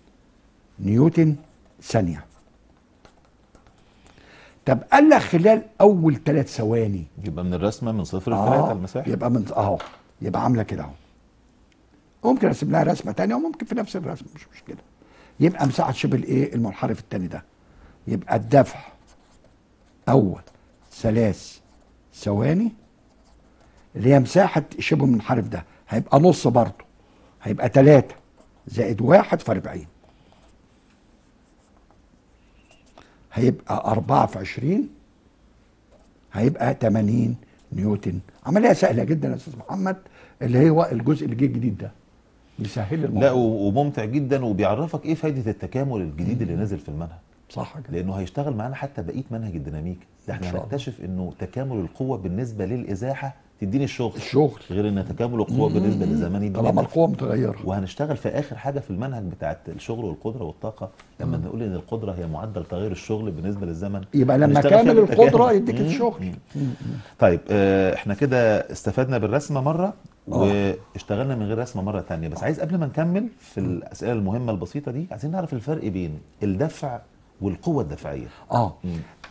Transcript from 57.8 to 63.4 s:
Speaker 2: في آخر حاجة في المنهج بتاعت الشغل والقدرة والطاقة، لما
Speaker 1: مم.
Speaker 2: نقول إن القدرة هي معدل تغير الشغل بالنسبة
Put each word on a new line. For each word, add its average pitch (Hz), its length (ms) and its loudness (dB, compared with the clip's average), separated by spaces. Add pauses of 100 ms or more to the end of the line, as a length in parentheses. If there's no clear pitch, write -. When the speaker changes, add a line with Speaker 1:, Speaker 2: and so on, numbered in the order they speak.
Speaker 2:
في - 120 -6
آخر 135 280 -6
حاجة 139 240 -6
في - 100 -12
المنهج 117 340 -6
بتاعت 80 340 -6 (100)
الشغل 113 360 -8
والقدرة 107 400 -8
والطاقة، - 460 -10 (300)
لما 82 180 -2
Speaker 1:
مم. 80 60 -6
Speaker 2:
نقول 113 180 -8
إن 98 120 -4
القدرة 101 380 -6
هي 90 140 -8
معدل 87 380 -8
تغير 95 280 -6
الشغل 107 380 -6
بالنسبة 92 360 -6